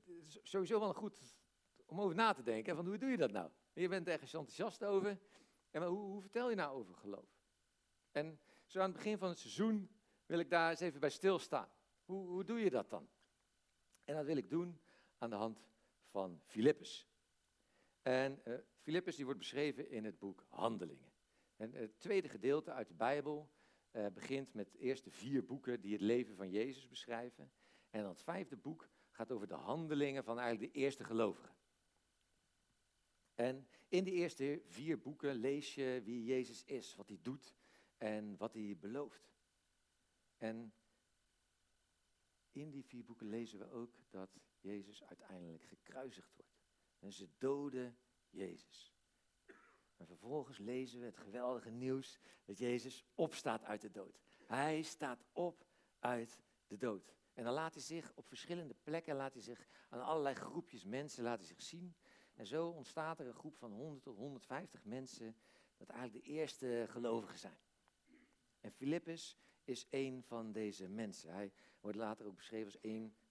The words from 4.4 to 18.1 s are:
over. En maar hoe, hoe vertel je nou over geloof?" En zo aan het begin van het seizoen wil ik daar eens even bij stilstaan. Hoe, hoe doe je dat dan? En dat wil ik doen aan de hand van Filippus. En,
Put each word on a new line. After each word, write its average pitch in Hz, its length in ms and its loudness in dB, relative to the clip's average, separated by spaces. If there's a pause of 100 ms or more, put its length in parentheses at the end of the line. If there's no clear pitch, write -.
over. 196 340 6 (520)
En 151 100 0
maar 175 80 4
hoe, 180 100 4
hoe 202 220 -4
vertel 233 300 2
je 220 60 4
nou 147 200 2
over 95 180 -6
geloof?" - 440 -8 (720)
En 151 300 0 (260)
zo - 120 -4
aan 190 100 6
het 185 80 -2
begin 214 220 0
van 190 100 2
het 175 100 -2
seizoen 196 520 2 (360)
wil 170 120 4
ik 170 120 2
daar 165 200 8
eens 160 100 0
even 156 200 0
bij 143 100 6
stilstaan. 151 580 4 (360)
Hoe, 190 220 -4
hoe 180 180 -2
doe 226 140 0
je 208 120 8
dat 113 200 2
dan? - 180 -4 (960)
En 143 100 -2
dat 151 100 0
wil 147 120 4
ik - 140 0
doen 175 300 0 (380)
aan 117 120 -2
de 104 60 0
hand 110 320 0 (380)
van 92 380 -2
Filippus. - 640 4 (920)
En, 131 420 2